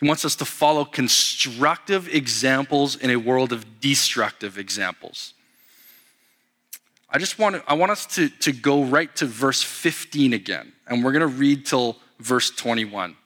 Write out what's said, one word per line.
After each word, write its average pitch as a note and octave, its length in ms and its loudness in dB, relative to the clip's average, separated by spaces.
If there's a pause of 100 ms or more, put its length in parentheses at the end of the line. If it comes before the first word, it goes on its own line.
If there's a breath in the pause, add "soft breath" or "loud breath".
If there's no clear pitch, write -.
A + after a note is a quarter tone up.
He - 60 0
wants D3+ 180 0
us D3 120 -2
to - 80 -6
follow D3+ 400 2
constructive C#3+ 1300 0
examples C3+ 800 0
in C3 160 -2
a B2 60 4
world B2 360 2
of A2 280 -10
destructive G#2+ 760 -2
examples. G2 760 -8 (1800 soft breath)
I C3+ 80 0
just F#3 200 -4
want G3+ 180 2
to, - 100 -10
I D3 80 2
want F3+ 160 4
us G#3 160 -4 (100)
to, D#3 120 2
to - 240 -2
go C#3+ 320 2
right D3 320 2
to - 80 -2
verse C3 380 0
fifteen D3 720 0
again, F#2 400 -6 (120)
and A#2+ 160 -2
we're C3 100 2
gonna D#3 140 2
read C#3 380 2
till B2 320 0 (220 soft breath)
verse B2 320 0
twenty-one. G#2 760 -4